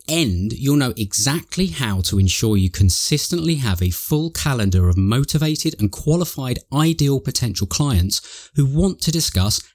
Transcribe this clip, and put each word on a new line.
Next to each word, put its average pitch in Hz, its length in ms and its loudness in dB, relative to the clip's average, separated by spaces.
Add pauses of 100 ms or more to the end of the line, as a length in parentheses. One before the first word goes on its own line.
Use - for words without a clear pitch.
end, 113 460 0
you'll 139 200 0
know 131 220 2
exactly 117 720 -2
how 95 320 -2
to 101 180 -2
ensure 101 380 2
you 95 120 2
consistently 156 880 0
have 104 240 -2
a 90 100 2
full 151 420 -4
calendar 98 560 2
of 87 80 4
motivated 139 840 0
and 107 140 0
qualified 147 640 -2 (140)
ideal 147 480 2
potential 113 480 -4
clients - 880 -2
who 139 100 4
want 165 360 0
to 165 100 0
discuss 107 500 0 (120)